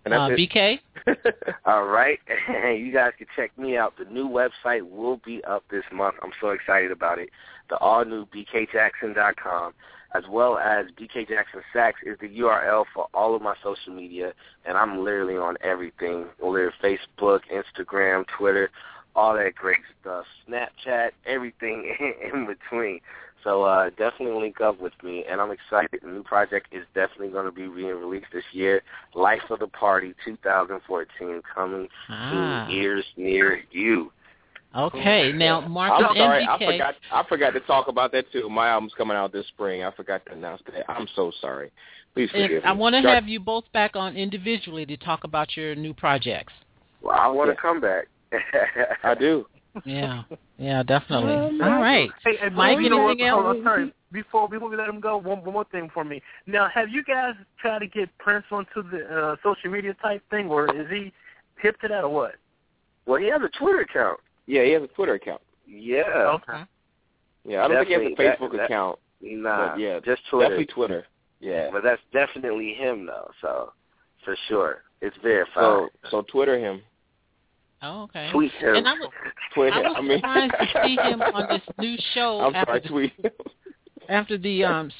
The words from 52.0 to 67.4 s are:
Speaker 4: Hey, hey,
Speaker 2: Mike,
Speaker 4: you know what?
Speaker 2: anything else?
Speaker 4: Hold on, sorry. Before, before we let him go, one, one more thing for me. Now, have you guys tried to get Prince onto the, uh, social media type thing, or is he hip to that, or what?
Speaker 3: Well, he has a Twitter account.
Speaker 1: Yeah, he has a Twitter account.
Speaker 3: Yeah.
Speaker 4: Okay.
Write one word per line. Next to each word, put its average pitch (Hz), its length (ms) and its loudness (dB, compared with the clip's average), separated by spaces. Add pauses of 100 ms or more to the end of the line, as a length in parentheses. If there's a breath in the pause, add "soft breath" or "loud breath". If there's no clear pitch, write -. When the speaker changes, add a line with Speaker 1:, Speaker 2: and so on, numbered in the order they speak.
Speaker 4:
Hey, 220 140 2
hey, 202 140 -4
Speaker 2:
Mike, 190 300 4
Speaker 4:
you 240 100 2
know 226 80 6
what? - 140 6
Speaker 2:
anything 247 140 0
else? 220 160 4
Speaker 4:
Hold 190 140 0
on, 226 80 -6
sorry. 233 300 2 (180)
Before, 214 340 0
before 220 220 -6
we 214 80 -8
let 214 100 -4
him 214 140 -8
go, 214 160 0
one, 190 280 -4
one 190 100 -6
more 208 180 -2
thing 170 220 -6
for 160 100 -4
me. 147 160 -10 (260 loud breath)
Now, 202 280 4
have 220 160 0
you 277 120 -4
guys 262 300 -2 (260)
tried 220 200 -2
to 208 80 -6
get 196 320 -6
Prince 208 320 0
onto 202 400 -6
the, 165 160 -8
uh, 151 360 -2
social 202 280 0
media 196 320 -6
type 208 260 -4
thing, 208 220 -4
or 147 160 2 (100)
is 156 140 -8
he 196 200 -8 (460 soft breath)
hip 214 240 0
to 220 80 -4
that, 208 160 -2
or 143 60 -2
what? 139 240 -2 (720)
Speaker 3:
Well, 131 120 4
he 202 100 0
has 294 140 2
a 202 60 0 (100)
Twitter 370 220 4
account. 110 400 0 (240)
Speaker 1:
Yeah, 131 200 4
he 139 80 6
has 160 100 4
a 135 60 -10
Twitter 170 260 0
account. 98 260 -8 (260)
Speaker 3:
Yeah. 117 360 -2 (320)
Speaker 4:
Okay. 139 300 -8 (800)